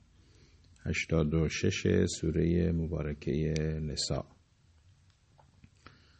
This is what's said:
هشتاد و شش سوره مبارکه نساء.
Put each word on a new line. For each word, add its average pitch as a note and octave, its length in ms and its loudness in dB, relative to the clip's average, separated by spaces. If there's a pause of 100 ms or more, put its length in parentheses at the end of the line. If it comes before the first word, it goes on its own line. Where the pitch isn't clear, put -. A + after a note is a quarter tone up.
(840)
هشتاد D#2+ 480 0
و D#2+ 160 4
شش F#2+ 560 2
سوره E2+ 680 2
مبارکه D#2 840 -2 (280)
نساء. C#2+ 440 -4 (1900)